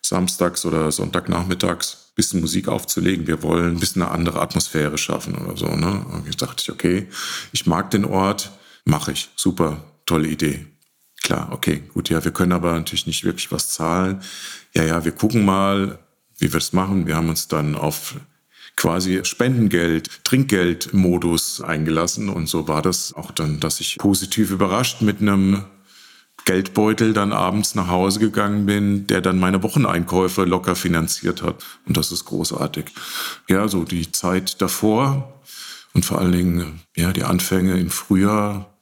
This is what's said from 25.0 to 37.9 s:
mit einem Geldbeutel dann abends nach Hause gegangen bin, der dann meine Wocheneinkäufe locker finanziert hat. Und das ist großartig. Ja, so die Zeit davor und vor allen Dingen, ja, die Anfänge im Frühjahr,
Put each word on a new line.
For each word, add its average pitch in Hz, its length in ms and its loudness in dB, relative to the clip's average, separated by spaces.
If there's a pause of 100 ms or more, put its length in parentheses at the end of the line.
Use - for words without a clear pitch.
mit 104 180 2
einem 98 440 4 (840)
Geldbeutel 107 680 4
dann 104 200 2
abends 101 420 0
nach 90 140 0
Hause 95 300 2
gegangen 104 460 2
bin, 101 400 2
der 95 140 2
dann 92 180 2
meine 92 240 4
Wocheneinkäufe 92 840 2
locker 90 300 2
finanziert 85 680 0
hat. - 200 -4 (220)
Und - 120 0
das 80 160 -2
ist - 120 -6
großartig. - 600 -4 (640)
Ja, 98 180 4
so 95 160 0
die 80 280 -4
Zeit 92 500 -2
davor 123 800 0 (520)
und - 120 2
vor - 120 -2
allen 90 140 2
Dingen, 87 480 0 (160)
ja, 85 160 2
die - 120 0
Anfänge 92 540 2
im 85 120 0
Frühjahr, 101 920 0